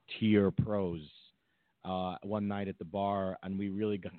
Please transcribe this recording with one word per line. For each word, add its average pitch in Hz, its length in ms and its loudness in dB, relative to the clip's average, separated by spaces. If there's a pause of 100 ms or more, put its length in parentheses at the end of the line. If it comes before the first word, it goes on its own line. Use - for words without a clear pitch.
(200)
tier 104 320 6
pros, 95 480 0 (840)
uh, 92 380 -2
one 101 240 -2
night 101 220 -4
at 95 100 -8
the 92 60 -10
bar, 98 580 -2
and 95 160 -4
we 101 100 -2
really 104 300 -2
got, 90 200 -10